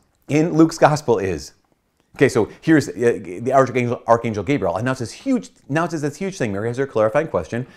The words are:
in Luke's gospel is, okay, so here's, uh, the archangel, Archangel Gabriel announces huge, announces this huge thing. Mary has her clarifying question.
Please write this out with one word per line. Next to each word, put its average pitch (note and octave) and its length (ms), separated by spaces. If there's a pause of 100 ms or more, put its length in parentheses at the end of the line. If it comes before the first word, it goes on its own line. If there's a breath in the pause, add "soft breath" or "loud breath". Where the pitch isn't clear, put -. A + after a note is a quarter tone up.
(280)
in D#3 260
Luke's D#3+ 240
gospel C#3+ 400
is, F#2 360 (640)
okay, C#3+ 120
so A2 220 (120 loud breath)
here's, D#3 280
uh, - 20 (500)
the B2 120
archangel, B2 540
Archangel A#2 360
Gabriel F#2 320
announces A#2+ 360
huge, - 400 (180)
announces D#3+ 320
this C#3+ 160
huge F#3+ 200
thing. A#2+ 140
Mary G2+ 160
has A#2+ 100
her C3+ 80
clarifying C3 420
question. A#2 380 (120)